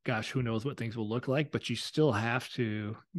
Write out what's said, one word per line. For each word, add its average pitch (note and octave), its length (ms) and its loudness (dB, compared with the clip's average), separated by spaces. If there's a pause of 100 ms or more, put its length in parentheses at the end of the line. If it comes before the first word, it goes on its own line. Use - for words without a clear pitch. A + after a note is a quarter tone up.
gosh, A2 260 -2
who C3 100 0
knows A2+ 220 0
what - 140 -4
things A2+ 180 -4
will A2 140 -2
look A#2+ 180 -2
like, D3 240 2
but - 180 -2
you A#2 60 -2
still D3+ 380 4
have A#2 380 0
to G#2+ 440 -2 (240)